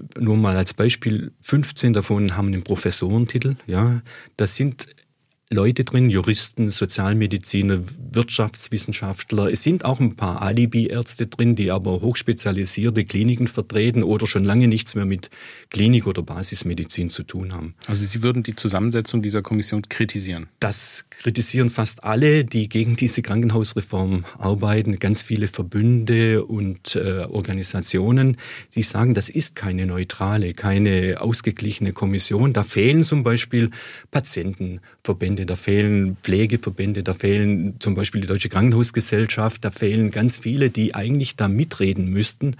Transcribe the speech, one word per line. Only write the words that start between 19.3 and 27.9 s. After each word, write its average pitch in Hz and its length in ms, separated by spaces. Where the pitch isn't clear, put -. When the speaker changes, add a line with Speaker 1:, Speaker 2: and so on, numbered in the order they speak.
Speaker 2:
Kommission 104 480
kritisieren? 95 580
Speaker 1:
Das - 480
kritisieren 120 600
fast - 360
alle, 143 400
die 110 240
gegen 113 260
diese - 260
Krankenhausreform 101 1000
arbeiten. 104 640
Ganz 101 220
viele 104 280
Verbünde 113 960
und, 101 500
äh, 92 340
Organisationen, 98 1080